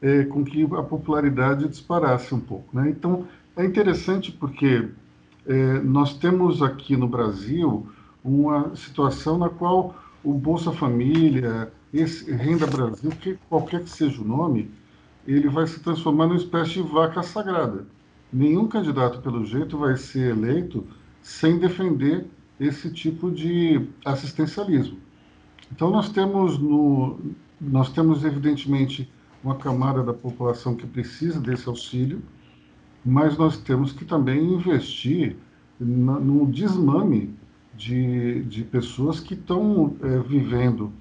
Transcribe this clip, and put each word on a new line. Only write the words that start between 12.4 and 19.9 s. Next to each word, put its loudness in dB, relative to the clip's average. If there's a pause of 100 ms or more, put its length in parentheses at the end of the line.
Brasil, -2 (100)
que -6 (100)
qualquer -2
que -14
seja -2
o -6
nome, -2 (560)
ele 4
vai 2
se -8
transformar 2
numa 2
espécie -2
de -4
vaca 0
sagrada. -4 (480)
Nenhum 2
candidato, 0
pelo -4
jeito, -4
vai 2